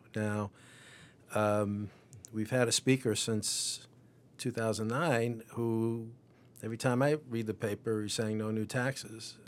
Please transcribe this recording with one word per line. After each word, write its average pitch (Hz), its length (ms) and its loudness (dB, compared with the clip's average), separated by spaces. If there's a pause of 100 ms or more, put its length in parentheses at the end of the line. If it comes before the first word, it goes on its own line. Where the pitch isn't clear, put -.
(160)
Now, 104 360 -2 (840)
um, 104 540 2 (440)
we've 110 160 -2
had 127 180 4
a 113 40 2
speaker 131 440 4
since - 720 -2 (500)
two 123 140 -4
thousand 110 360 0
nine 120 640 2
who, 113 600 0 (540)
every 113 140 -6
time 127 240 2
I 147 160 4 (120)
read 113 160 -2
the 107 80 -2
paper, 107 480 -2
he's 104 120 -4
saying, 107 240 0
"No 107 140 -2
new 110 140 -2
taxes." 113 720 -6 (100)